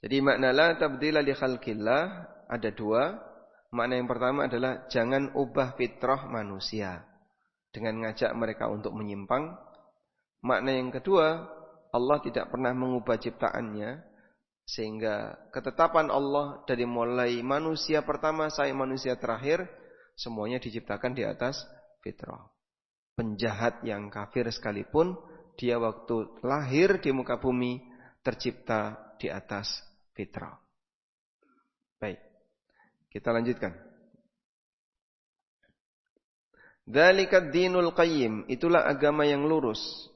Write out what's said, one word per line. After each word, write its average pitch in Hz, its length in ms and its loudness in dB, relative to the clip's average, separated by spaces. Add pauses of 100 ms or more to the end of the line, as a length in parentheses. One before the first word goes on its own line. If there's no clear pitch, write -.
Jadi 113 240 -2
makna 131 320 4
la 165 240 4
tabdila 151 400 2
li 139 160 2
khalqillah 123 640 0 (460)
ada 117 240 -2
dua. 120 480 0 (480)
Makna 123 320 0
yang 123 80 -4
pertama 127 400 2
adalah 127 400 -2
jangan 135 480 2
ubah 135 400 0
fitrah 131 480 0
manusia 101 800 -6 (640)
dengan 110 340 -6
ngajak 110 300 -2
mereka 113 400 -2
untuk 107 240 -6
menyimpang. 107 640 -4 (800)
Makna 123 320 2
yang 127 160 0
kedua, 165 560 2 (480)
Allah 131 320 2
tidak 117 240 -4
pernah 123 240 -2
mengubah 127 480 -2
ciptaannya, 113 800 -4 (640)
sehingga 110 720 -4 (160)
ketetapan 156 560 2
Allah 143 560 0
dari 120 240 0
mulai 120 560 0
manusia 151 560 0
pertama 156 480 0
sampai 139 240 0
manusia 131 480 -2
terakhir, 135 480 -2 (480)
semuanya 117 480 -6
diciptakan 113 480 -4
di 117 160 -2
atas 123 320 -4 (400)
fitrah. - 480 -12 (720)
Penjahat 113 640 -2
yang 104 240 -6
kafir 110 400 -4
sekalipun, 113 640 0 (480)
dia 120 160 0
waktu 113 640 -4
lahir 147 640 2
di 147 80 2
muka 127 240 -2
bumi 123 480 -2 (400)
tercipta 113 720 -2 (240)
di - 80 -6
atas - 600 -8 (300)
fitrah. - 400 -12 (1400)
Baik. 98 240 -10 (880)
Kita 117 240 -4
lanjutkan. 117 400 -2 (3000)
Dzalikad 185 640 6
dinul 180 480 2
qayyim, 135 560 2
itulah 170 320 4
agama 147 400 4
yang 143 240 2
lurus. 135 320 0 (360)